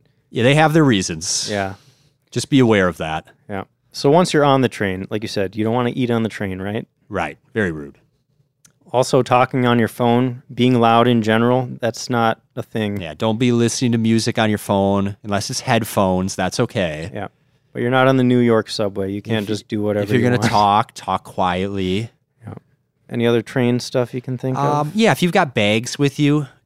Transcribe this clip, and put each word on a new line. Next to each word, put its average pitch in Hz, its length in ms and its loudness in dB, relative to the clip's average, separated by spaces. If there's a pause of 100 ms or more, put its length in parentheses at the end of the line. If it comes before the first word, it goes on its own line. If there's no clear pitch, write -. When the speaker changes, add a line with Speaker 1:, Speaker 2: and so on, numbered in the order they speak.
(300)
Speaker 1:
Yeah, 123 140 -4
they 139 120 4
have 156 160 4
their 160 120 4
reasons. 92 680 0
Speaker 2:
Yeah. 98 240 -4 (580)
Speaker 1:
Just - 160 -6
be 143 100 4
aware 107 300 4
of 85 80 -4
that. 80 300 -6 (240)
Speaker 2:
Yeah. 98 140 -8 (280)
So - 180 0
once 170 220 4
you're 147 120 4
on 135 180 4
the 120 60 2
train, 95 420 -4
like 107 120 -6
you 104 60 -8
said, 95 260 -4
you 107 80 -4
don't 113 120 -2
wanna 120 200 -2
eat 120 160 -2
on 117 140 0
the 107 40 -4
train, 95 320 -8
right? 101 280 -8 (200)
Speaker 1:
Right. 85 280 -6 (180)
Very 104 160 0
rude. 73 280 -12 (920)
Speaker 2:
Also, 131 320 2
talking 127 440 2
on 120 120 4
your 110 100 2
phone, 123 540 0 (100)
being 123 280 2
loud 117 280 6
in 117 140 2
general, 120 460 2 (120)
that's 113 300 -6
not 117 300 0 (160)
a 117 60 -10
thing. 104 380 -6
Speaker 1:
Yeah, 80 160 -10
don't 110 220 -2
be 123 140 2
listening 117 400 0
to 117 60 2
music 113 400 0
on 110 120 2
your 104 80 0
phone 98 640 0
unless 101 260 -4
it's - 120 -8
headphones. 95 760 -2
That's 92 240 -4
okay. 85 540 -4
Speaker 2:
Yeah. 101 140 -10 (440)
But 123 100 -8
you're 120 80 -2
not 131 180 4
on 135 100 4
the 127 60 2
New 123 160 4
York 113 280 2
subway. 98 440 -4
You 101 100 -8
can't 110 220 -4
Speaker 1:
If 98 40 -12
you, 110 60 -4
Speaker 2:
just - 140 -10
do 104 140 -4
whatever 104 220 -2
Speaker 1:
if 101 60 -6
you're 123 100 2
Speaker 2:
you 120 60 2
Speaker 1:
gonna 123 120 2
Speaker 2:
want. 113 120 0
Speaker 1:
talk, 104 440 2
talk - 300 -6
quietly. 95 840 -2 (360)
Speaker 2:
Yeah. 104 80 -14 (540)
Any 117 180 -2
other 117 160 2
train 123 380 0
stuff 123 340 -4
you 127 60 -8
can 127 180 -10
think 131 200 -4
Speaker 1:
Um, 147 300 0
Speaker 2:
of? 190 80 -6
Speaker 1:
yeah, 220 160 4
if - 100 0
you've 175 100 0
got 175 220 0
bags 110 440 0
with 143 200 -2
you, 147 280 0 (200)